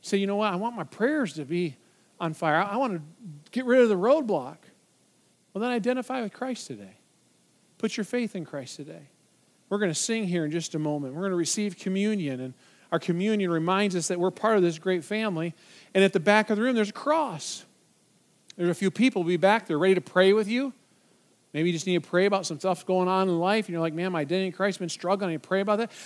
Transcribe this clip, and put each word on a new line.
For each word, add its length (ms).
Say, 140
"You 100
know 100
what? 140
I 60
want 200
my 80
prayers 500
to 100
be 320
on 140
fire. 240
I, 140
I 80
want 160
to 80
get 160
rid 160
of 80
the 80
roadblock." 580
Well, 80
then 120
identify 500
with 100
Christ 360
today. 280
Put 220
your 60
faith 300
in 120
Christ 300
today. 320
We're 80
gonna 180
sing 320
here 200
in 60
just 220
a 40
moment. 360
We're 100
gonna 120
receive 400
communion, 640
and 140
our 80
communion 520
reminds 440
us 140
that 100
we're 120
part 260
of 60
this 160
great 260
family. 480
And 100
at 120
the 40
back 300
of 80
the 60
room, 120
there's 140
a 60
cross. 720
There's 140
a 40
few 160
people 320
will 60
be 80
back 300
there 120
ready 180
to 40
pray 320
with 160
you. 240
Maybe 160
you 60
just 120
need 160
to 60
pray 160
about 220
some 120
stuff 280
going 200
on 220
in 100
life, 280
and 80
you're 80
like, 100
"Man, 200
my 80
identity 260
in 60
Christ 260
has 20
been 80
struggling. 400
I 40
need 100
to 40
pray 140
about 160
that." 160